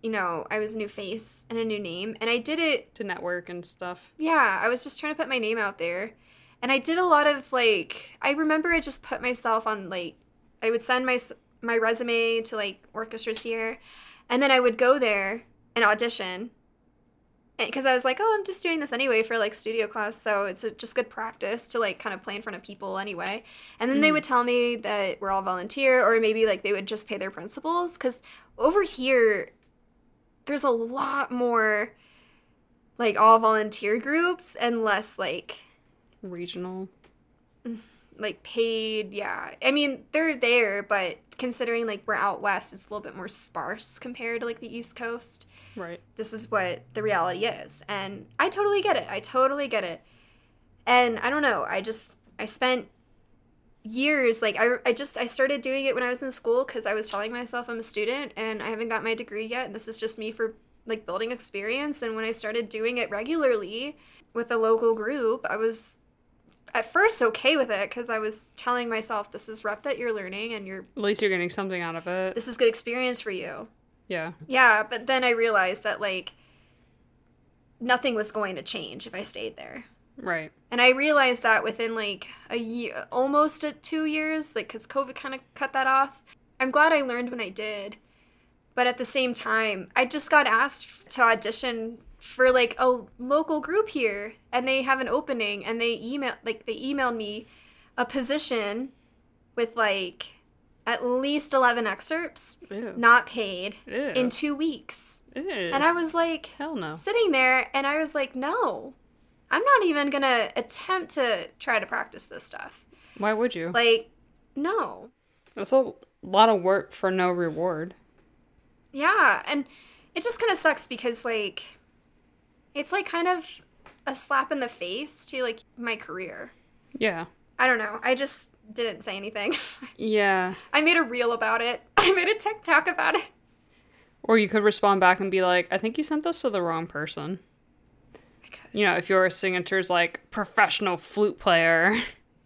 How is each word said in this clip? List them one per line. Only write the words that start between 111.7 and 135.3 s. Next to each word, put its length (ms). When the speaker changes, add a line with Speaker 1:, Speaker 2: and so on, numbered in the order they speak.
Speaker 1:
to 60
practice 400
this 200
stuff." 400
Speaker 2:
Why 160
would 200
you? 180
Speaker 1:
Like, 380
no. 560
Speaker 2:
That's 180
a 200
lot 260
of 120
work 300
for 200
no 180
reward. 640
Speaker 1:
Yeah, 540
and 200
it 80
just 160
kinda 160
sucks 320
because, 380
like, 380
it's, 160
like, 160
kind 200
of 340
a 80
slap 380
in 80
the 80
face 600
to, 160
like, 180
my 180
career. 560
Speaker 2:
Yeah. 280
Speaker 1:
I 100
don't 100
know. 260
I 120
just 360
didn't 300
say 120
anything. 380
<laughs> 200
Speaker 2:
Yeah. 600
Speaker 1:
I 80
made 160
a 60
reel 300
about 280
it. 280
<laughs> 80
I 160
made 140
a 80
TikTok 520
about 280
it. 160
Speaker 2:
Or 140
you 120
could 140
respond 380
back 180
and 100
be 140